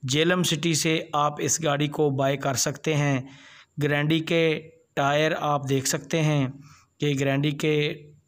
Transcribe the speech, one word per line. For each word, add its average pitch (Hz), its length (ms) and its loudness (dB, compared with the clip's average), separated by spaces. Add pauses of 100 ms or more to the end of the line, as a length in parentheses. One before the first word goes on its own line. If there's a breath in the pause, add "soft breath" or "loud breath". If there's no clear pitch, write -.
جیلم 160 400 2
سٹی 165 300 0
سے 160 300 0 (100)
آپ 147 260 0
اس 160 240 -2
گاڑی 147 240 0
کو 147 220 0
بائی 135 280 0
کر 139 160 -2
سکتے 151 420 -2
ہیں۔ 143 260 0 (640 loud breath)
گرینڈی 147 360 2
کے 160 500 0 (240)
ٹائر 147 460 2
آپ 143 300 -2
دیکھ 135 180 0
سکتے 160 340 -2
ہیں 147 260 2 (520 loud breath)
کہ 147 200 0
گرینڈی 139 320 0
کے 147 420 0 (340)